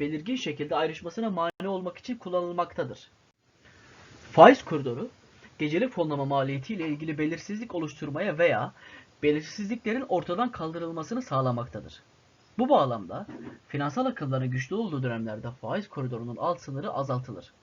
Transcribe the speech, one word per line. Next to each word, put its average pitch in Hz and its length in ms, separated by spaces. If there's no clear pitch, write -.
belirgin 156 360
şekilde 151 400
ayrışmasına 165 540
mani 170 380
olmak 185 300
için 240 200
kullanılmaktadır. 175 920
Faiz 214 320
koridoru, 139 440
gecelik 170 320
fonlama 151 340
maliyeti 139 500
ile 160 140
ilgili 151 300
belirsizlik 170 560
oluşturmaya 156 640
veya 151 340
belirsizliklerin 208 880
ortadan 180 420
kaldırılmasını 165 720
sağlamaktadır. 123 800
Bu 254 100
bağlamda 135 580
finansal 143 380
akımların 131 440
güçlü 127 240
olduğu 175 280
dönemlerde 113 480
faiz 165 280
koridorunun 120 480
alt 170 240
sınırı 143 300
azaltılır. 127 600